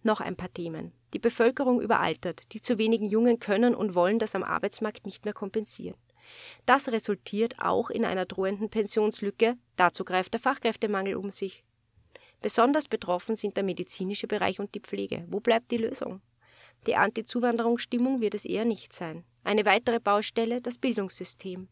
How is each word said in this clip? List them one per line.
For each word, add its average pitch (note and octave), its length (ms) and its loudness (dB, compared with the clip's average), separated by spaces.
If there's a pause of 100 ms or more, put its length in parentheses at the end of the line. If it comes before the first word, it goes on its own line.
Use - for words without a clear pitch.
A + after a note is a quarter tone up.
Noch G#3+ 180 2
ein - 160 -6
paar F3+ 160 -10
Themen. E3+ 400 -8 (200)
Die G#3 60 -4
Bevölkerung B3 600 4
überaltert, F3 720 -2
die A3 80 -12
zu A#3 160 0
wenigen A3 300 2
Jungen A#3 320 4
können A3+ 360 4
und F#3+ 200 -2
wollen F#3 240 4
das G#3+ 160 -4
am F#3 80 -2
Arbeitsmarkt G#3 640 -4
nicht - 200 -12
mehr G#3 80 -4
kompensieren. G3 640 -6 (720)
Das C4+ 220 4
resultiert A3 680 -2
auch F#3+ 320 2
in A3 160 0
einer F#3 220 -2
drohenden G3 420 -2
Pensionslücke, A3 880 0 (200)
dazu F3+ 280 2
greift F#3 280 -2
der A#3 60 -2
Fachkräftemangel G#3 760 -2
um G3 160 -6
sich. - 320 -8 (760)
Besonders C#4+ 480 4
betroffen F3+ 480 -2
sind G#3 220 -4
der G3+ 60 0
medizinische F#3+ 640 -4
Bereich F#3+ 320 0
und G3+ 160 -8
die G3+ 40 -8
Pflege. G3 480 -8
Wo F#3 120 -4
bleibt A3+ 320 2
die A#3+ 60 0
Lösung? A3 440 -4 (640)
Die - 100 2
Anti-Zuwanderungsstimmung A#3 1300 0
wird G#3 140 -2
es G#3 100 -6
eher G3+ 180 -2
nicht A#3 300 -2
sein. E3 320 -10 (180)
Eine G#3 220 2
weitere A3+ 340 4
Baustelle, A3+ 600 0
das A#3+ 160 -8
Bildungssystem. F#3+ 960 -4